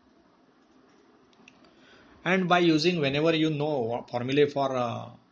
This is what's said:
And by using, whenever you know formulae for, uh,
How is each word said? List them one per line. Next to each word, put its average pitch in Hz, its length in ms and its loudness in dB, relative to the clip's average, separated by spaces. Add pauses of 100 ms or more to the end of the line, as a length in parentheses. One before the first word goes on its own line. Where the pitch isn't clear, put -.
(2250)
And 185 240 0
by 175 120 4
using, 170 400 2
whenever 147 340 0
you 156 160 0
know 143 600 -4
formulae 131 360 2
for, 139 280 -2
uh, 117 340 -6 (220)